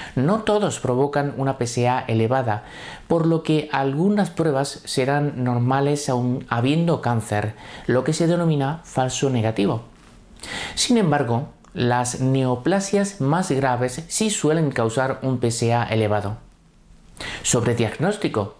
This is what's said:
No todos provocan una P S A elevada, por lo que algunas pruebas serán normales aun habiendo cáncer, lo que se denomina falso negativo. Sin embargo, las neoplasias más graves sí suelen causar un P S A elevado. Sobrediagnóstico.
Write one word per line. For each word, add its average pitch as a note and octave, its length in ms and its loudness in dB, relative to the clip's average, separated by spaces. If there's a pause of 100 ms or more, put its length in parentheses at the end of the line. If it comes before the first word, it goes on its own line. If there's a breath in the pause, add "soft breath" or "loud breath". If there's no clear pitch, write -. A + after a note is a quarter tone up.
(160 loud breath)
No E3 240 2
todos G#3 400 0
provocan C#3+ 560 0
una C3+ 220 -2
P B2 60 -2
S A#2+ 240 0
A B2+ 120 2
elevada, A2+ 640 0 (420 loud breath)
por E3 200 2
lo E3 180 2
que D#3 260 0
algunas E3 600 0
pruebas C#3 540 -2
serán C#3 600 0
normales C3 640 0
aun B2 400 0
habiendo C#3+ 540 0
cáncer, G#2+ 520 -2 (320 loud breath)
lo B2 160 2
que D#3+ 120 0
se E3 120 2
denomina D#3+ 560 2
falso C3 480 -2
negativo. A#2 520 0 (920 loud breath)
Sin - 220 2
embargo, D3 540 2 (240)
las A#2+ 460 0
neoplasias C3+ 1000 0
más E3 280 2
graves B2+ 580 0
sí A3 200 0
suelen E3 420 2
causar B2+ 520 0
un C3 160 0
P A#2+ 100 0
S A#2 260 0
A A#2+ 100 2
elevado. G#2+ 540 0 (1040 loud breath)
Sobrediagnóstico. A#2 1160 0